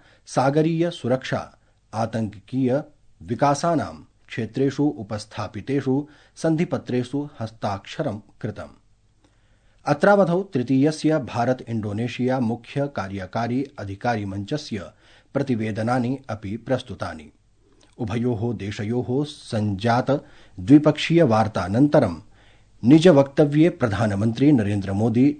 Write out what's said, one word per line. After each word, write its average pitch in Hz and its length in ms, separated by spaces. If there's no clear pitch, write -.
सागरीय 156 640
सुरक्षा, 123 680
आतंकिकीय 113 880
विकासानां 123 840
क्षेत्रेषु 135 540
उपस्थापितेषु 131 1300
सन्धिपत्रेषु 143 920
हस्ताक्षरं 107 760
कृतम्। 101 280
अत्रावधौ 190 560
तृतीयस्य 147 760
भारत 120 500
इंडोनेशिया 117 720
मुख्य 120 560
कार्यकारी 110 720
अधिकारी 104 460
मञ्चस्य 101 580
प्रतिवेदनानि 120 840
अपि 104 280
प्रस्तुतानि। 90 760
उभयोः 120 560
देशयोः 117 680
सञ्जात 117 840
द्विपक्षीय 147 640
वार्तानन्तरं 110 960
निज 156 240
वक्तव्ये 147 600
प्रधानमन्त्री 113 840
नरेन्द्र 101 400
मोदी 120 480